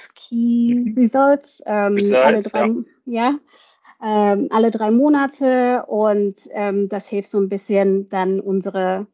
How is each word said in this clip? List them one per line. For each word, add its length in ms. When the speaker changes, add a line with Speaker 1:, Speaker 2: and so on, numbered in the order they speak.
Speaker 1:
Key 640
Speaker 2:
Mhm. 220
Speaker 1:
Results, 680
ähm, 300
Speaker 2:
Results, 300
Speaker 1:
alle 160
drei, 260
Speaker 2:
ja. 0
Speaker 1:
ja, 340
ähm, 440
alle 200
drei 220
Monate 920
und, 500
ähm, 400
das 180
hilft 220
so 100
ein 80
bisschen 640
dann 320
unsere, 720